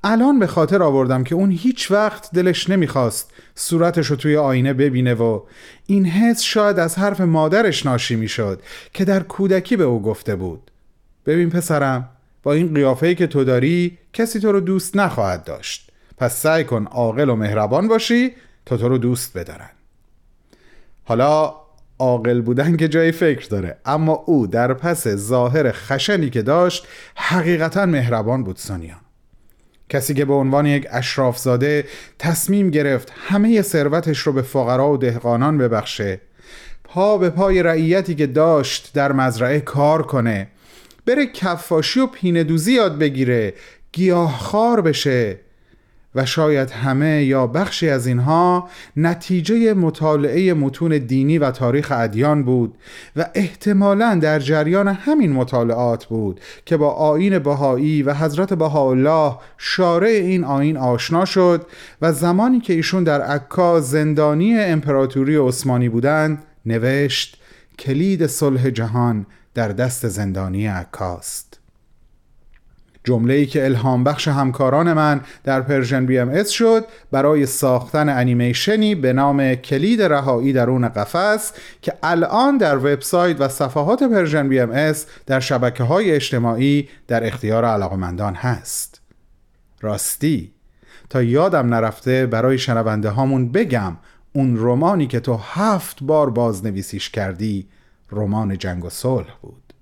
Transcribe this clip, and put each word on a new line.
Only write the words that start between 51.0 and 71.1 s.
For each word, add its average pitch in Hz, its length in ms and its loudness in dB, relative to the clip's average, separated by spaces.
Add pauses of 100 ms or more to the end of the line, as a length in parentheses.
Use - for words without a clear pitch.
و 143 140 2
تاریخ 127 400 -2
ادیان 123 520 0
بود 123 340 0 (380)
و 160 180 -2
احتمالاً 202 880 2
در 156 180 2
جریان 156 480 0
همین 196 460 0
مطالعات 120 720 0
بود 107 360 -4 (240)
که 165 120 0
با 147 120 2
آیین 160 500 2
بهایی 143 640 0
و 143 100 0
حضرت 160 400 -2
بهاءالله 147 840 2 (200)
شارع 175 500 0
این 190 360 2
آیین 143 340 0
آشنا 131 480 0
شد 180 400 2 (360)
و 160 120 2
زمانی 185 460 2
که 196 140 -2
ایشون 170 300 0
در 147 180 2
عکا 165 580 0
زندانی 151 800 2
امپراتوری 139 800 0
عثمانی 127 520 0
بودند 147 540 0 (220)
نوشت: 123 760 -2 (380)
«کلید 160 480 0
صلح 131 420 0
جهان 113 560 -2 (280)
در 117 140 -2
دست 123 400 -4
زندانی 98 600 -4
عکاست.» 90 880 -10 (1500)